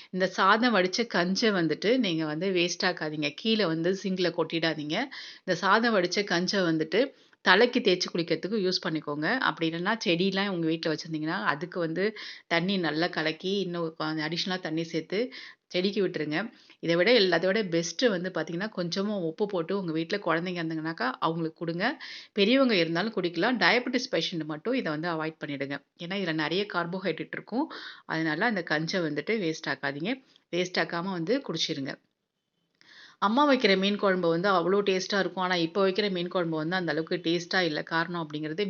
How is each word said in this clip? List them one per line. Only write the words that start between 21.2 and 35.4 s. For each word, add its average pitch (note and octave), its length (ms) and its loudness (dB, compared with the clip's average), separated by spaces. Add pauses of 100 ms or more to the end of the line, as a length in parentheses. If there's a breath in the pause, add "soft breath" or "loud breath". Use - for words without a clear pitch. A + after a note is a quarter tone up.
கொடுங்க. E3+ 300 -2 (440 loud breath)
பெரியவங்க A#3 440 4
இருந்தாலும் E3+ 380 2
குடிக்கலாம். F3+ 440 0
டயபெட்டிஸ் A#3+ 520 2
பேஷண்ட் E3 340 -2
மட்டும் D#3 300 -4
இதை F#3+ 180 -2
வந்து D#3+ 180 -2
அவாய்ட் D#3+ 300 -4
பண்ணிடுங்க. C#3+ 380 -6 (200)
ஏன்னா, F3 180 -6
இதுல F3 180 -2
நிறைய D#3+ 320 0
கார்போஹைட்ரேட் E3+ 680 -4
இருக்கும். C4 320 -4 (400 loud breath)
அதனால D#3+ 400 -2
அந்த G3+ 160 0
கஞ்சை E3 380 -2
வந்துட்டு D3+ 400 -2
வேஸ்ட் D#3+ 300 -4
ஆக்காதீங்க. C#3+ 420 -4 (400 soft breath)
வேஸ்ட் F3+ 280 -2
ஆக்காம E3+ 320 -2
வந்து F3+ 300 0
குடிச்சிருங்க. D#3+ 500 -4 (1300 loud breath)
அம்மா A3+ 220 4
வைக்கிற B3+ 320 6
மீன் G3 200 2
குழம்பு F#3 320 2
வந்து E3+ 200 2
அவ்வளோ F#3 340 4
டேஸ்ட்டா F#3+ 360 0
இருக்கும். F3+ 240 -2